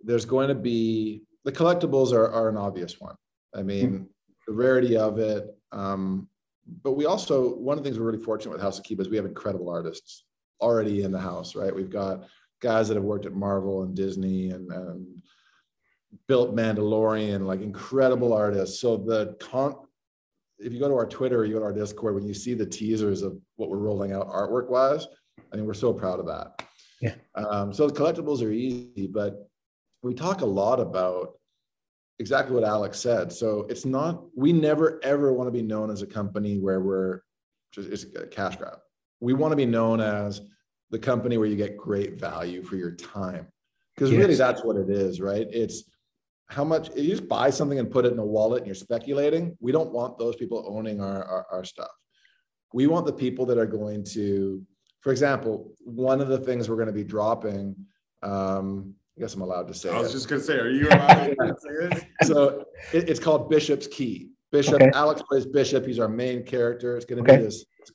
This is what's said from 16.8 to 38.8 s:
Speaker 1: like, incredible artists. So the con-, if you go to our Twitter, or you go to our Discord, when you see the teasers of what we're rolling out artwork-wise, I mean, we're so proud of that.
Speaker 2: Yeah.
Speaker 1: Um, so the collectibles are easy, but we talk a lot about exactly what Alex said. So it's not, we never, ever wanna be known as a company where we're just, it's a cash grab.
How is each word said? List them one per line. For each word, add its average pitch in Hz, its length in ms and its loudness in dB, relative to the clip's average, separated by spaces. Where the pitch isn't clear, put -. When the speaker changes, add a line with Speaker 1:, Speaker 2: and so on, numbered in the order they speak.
Speaker 1:
like, 95 160 -2
incredible 123 720 2
artists. 101 460 0
So 117 180 2
the 107 420 -2
con-, 135 360 -2
if 113 120 -8
you 120 80 -6
go 143 80 2
to 139 80 2
our 113 120 2
Twitter, 123 320 0
or 110 60 2
you 107 80 -2
go 110 60 -2
to 110 60 -2
our 101 80 -2
Discord, 107 420 -4
when 98 100 -4
you 104 80 -6
see 123 200 -6
the 110 120 -2
teasers 107 580 -2
of 92 140 -6
what 107 140 -6
we're 98 80 -4
rolling 101 360 -2
out 95 160 -4
artwork-wise, 127 800 0
I - 40 -8
mean, 107 100 -6
we're 107 80 -4
so 117 200 0
proud 92 260 -4
of 85 80 -8
that. - 380 -10
Speaker 2:
Yeah. 117 140 -4
Speaker 1:
Um, 104 380 -4
so 147 140 4
the 143 120 -2
collectibles 143 420 -2
are 110 100 -2
easy, 123 560 -6
but 101 420 -6
we 123 100 -4
talk 180 280 -4
a 135 40 0
lot 104 340 2
about 90 540 -2
exactly 123 340 0
what 117 100 2
Alex 107 360 0
said. 113 340 0
So 104 360 -2
it's 123 160 -8
not, 147 380 -2
we 147 160 4
never, 160 500 4
ever 139 300 2
wanna 123 180 -2
be 117 120 -2
known 107 260 -2
as 104 140 -6
a 98 40 -8
company 104 520 -4
where 95 200 0
we're 95 420 -2
just, 98 180 -12
it's 98 140 -10
a 82 120 -12
cash 95 280 -6
grab. - 220 -12